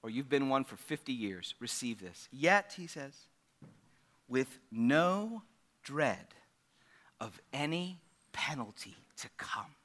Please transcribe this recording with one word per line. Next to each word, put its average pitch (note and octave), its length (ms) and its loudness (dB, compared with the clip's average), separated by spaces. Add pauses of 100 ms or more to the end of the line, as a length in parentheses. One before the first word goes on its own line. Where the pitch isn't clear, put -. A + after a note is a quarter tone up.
or A2+ 80 -6
you've B2+ 200 -2
been C#3 180 4
one C3+ 160 4
for G#2 140 -8
fifty - 340 -6
years, G2+ 480 -4
receive A#2 400 -4
this. F2+ 320 -12
"Yet," F3 460 4
he F3 100 -10
says, C#3+ 400 -14 (1000)
"with B2+ 300 2 (120)
no F3+ 720 4 (400)
dread C#3 500 0 (840)
of A2 220 -10 (100)
any E3+ 480 -2 (320)
penalty A2+ 640 -6 (220)
to - 200 -12
come. - 460 -8